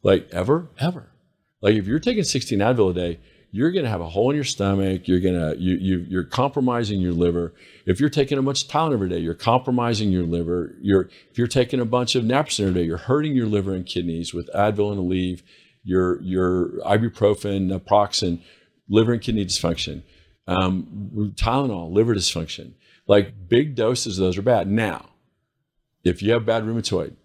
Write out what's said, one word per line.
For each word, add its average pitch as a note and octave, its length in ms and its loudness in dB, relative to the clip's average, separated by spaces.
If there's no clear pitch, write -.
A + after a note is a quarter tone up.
Like, G2 280 4
ever, C3 380 0
ever. D#3+ 300 -4
Like, G#2+ 140 4
if F#2+ 100 0
you're B2+ 120 0
taking G#3+ 240 0
sixteen A#2+ 360 -2
Advil G#2+ 320 4
a E2+ 40 -4
day, E2+ 260 -4
you're C3+ 220 0
gonna D#3+ 160 0
have F2+ 140 -4
a E2 80 -8
hole G#2 180 2
in C#3+ 80 0
your C#3+ 80 -2
stomach. G2 640 0
You're F2+ 120 4
gonna, F2 340 0
you, F2+ 220 0
you, F#2 300 -2
you're F2+ 180 -4
compromising A#2+ 760 -2
your F2+ 140 0
liver. E2+ 400 0
If F#2 120 0
you're C#3+ 120 2
taking C#3+ 260 0
a C3 60 0
bunch C3+ 200 -2
of - 60 -10
Tylenol D#3 240 0
every G2 160 0
day, F2 120 -2
you're E2 140 -2
compromising A#2 800 0
your F2+ 120 2
liver. E2+ 580 -2
You're, F#2+ 260 4
if - 80 -8
you're A#2+ 80 2
taking B2 340 0
a A#2+ 60 0
bunch B2 280 0
of B2 100 2
naproxen A#2 440 0
every F2+ 140 2
day, E2 40 0
you're E2 120 -4
hurting D3 360 0
your A#2+ 120 2
liver G2+ 280 0
and F#2 120 -6
kidneys E2+ 480 -6
with E2+ 200 -8
Advil G#2 380 2
and G2 80 -4
Aleve, F2+ 420 -2
your, F#2 380 2
your F#2 520 0
ibuprofen, G2+ 880 0
naproxen, F#2+ 680 0
liver A2+ 240 4
and A2+ 80 -4
kidney G#2 240 -2
dysfunction, E2+ 560 -4
um, F#2+ 920 -2
Tylenol, A2+ 540 -2
liver A2 240 4
dysfunction. E2 580 -4
Like, G2 400 2
big C3+ 260 4
doses A2+ 440 -2
of F#2+ 60 2
those F#2 140 0
are G2+ 40 -6
bad. G#2+ 260 2
Now, G#2 420 -2
if F2+ 180 0
you G#2+ 100 2
have A#2 140 0
bad A2+ 160 0
rheumatoid G#2 520 -4